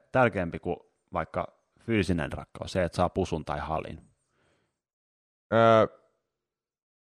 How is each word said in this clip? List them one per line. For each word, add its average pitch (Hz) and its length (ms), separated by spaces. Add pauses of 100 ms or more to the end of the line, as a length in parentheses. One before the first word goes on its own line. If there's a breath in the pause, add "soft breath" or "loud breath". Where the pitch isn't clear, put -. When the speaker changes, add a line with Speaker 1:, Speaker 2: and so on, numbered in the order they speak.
(120)
Speaker 1:
tärkeämpi 95 460
kuin 90 180 (360)
vaikka 87 340 (340)
fyysinen 87 520
rakkaus, - 400
se, 92 120
että 80 120
saa 90 120
pusun 82 360
tai 73 140
halin? 78 420 (1500)
Speaker 2:
Öö, 113 340 (1200)